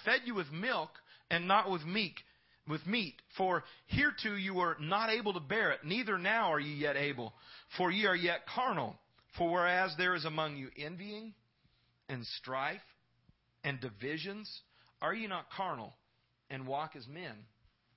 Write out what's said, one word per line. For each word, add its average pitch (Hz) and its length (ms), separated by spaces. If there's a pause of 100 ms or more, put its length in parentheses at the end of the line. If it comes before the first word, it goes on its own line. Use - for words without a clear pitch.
fed 254 200
you 240 100
with 170 180
milk 185 380 (400)
and 170 180
not 196 220
with 170 140
meat, 185 300 (540)
with 151 180
meat, 190 300 (200)
for 180 280 (220)
hereto 269 480
you 190 200
were 175 260
not 202 300
able 220 240
to 175 60
bear 175 320
it, 131 120
neither 202 320
now 196 360
are 147 80
ye 147 140
yet 143 220
able, 135 360 (440)
for 180 140
ye 208 160
are 185 100
yet 170 300
carnal. 196 500 (400)
For 170 140
whereas 180 460
there 180 200
is 151 80
among 156 320
you 135 200
envying 202 560 (760)
and 123 160 (140)
strife 139 420 (840)
and 135 180
divisions, 156 840 (380)
are 160 140
ye 220 120
not 185 240
carnal 139 420 (580)
and 135 180
walk 147 260
as 123 140
men?" 151 260 (640)